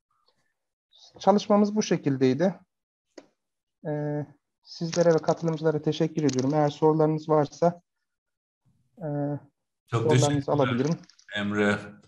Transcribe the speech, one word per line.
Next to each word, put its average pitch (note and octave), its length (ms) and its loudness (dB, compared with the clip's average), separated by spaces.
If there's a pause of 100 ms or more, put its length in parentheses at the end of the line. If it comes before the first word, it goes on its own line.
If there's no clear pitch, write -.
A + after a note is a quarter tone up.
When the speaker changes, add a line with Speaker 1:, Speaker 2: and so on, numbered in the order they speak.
(1200)
Speaker 1:
Çalışmamız G#3 560 2
bu G#3+ 80 0
şekildeydi. C#3+ 760 0 (1300)
Ee, D3 380 -6 (380)
sizlere E3+ 500 0
ve D#3+ 40 2
katılımcılara D#3+ 640 -2
teşekkür D#3 420 -2
ediyorum. C3 300 0
Eğer D3+ 160 2
sorularınız D#3 600 0
varsa, D#3 520 0 (1160)
e, E3+ 100 -10 (800)
Speaker 2:
Çok A2+ 140 -4
Speaker 1:
sorularınızı B2 260 2
Speaker 2:
teşekkürler D3 260 -2
Speaker 1:
alabilirim. C3+ 420 0 (400)
Speaker 2:
Emre. G#2 420 0 (300)